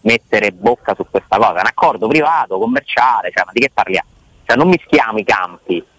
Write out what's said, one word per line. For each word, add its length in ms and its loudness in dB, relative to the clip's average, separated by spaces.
mettere 500 0
bocca 440 -2
su 140 -6
questa 280 -2
cosa. 180 2
È 60 -2
un 60 0
accordo 400 0
privato, 520 0
commerciale, 720 -2
cioè, 120 -2
ma 80 -20
di 60 0
che 140 -2
parliamo? 340 -4
Cioè, 100 0
non 140 2
mischiamo 500 0
i 40 -8
campi. 600 -4